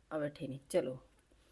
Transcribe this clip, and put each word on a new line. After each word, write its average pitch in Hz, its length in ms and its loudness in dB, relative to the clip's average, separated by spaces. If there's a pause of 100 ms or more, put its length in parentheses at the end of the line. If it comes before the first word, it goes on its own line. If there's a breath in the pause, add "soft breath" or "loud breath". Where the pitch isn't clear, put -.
(120)
ਆ 156 80 0
ਬੈਠੇ 147 280 -2
ਨੇ। 135 120 -6 (100)
ਚਲੋ, 131 280 2 (540)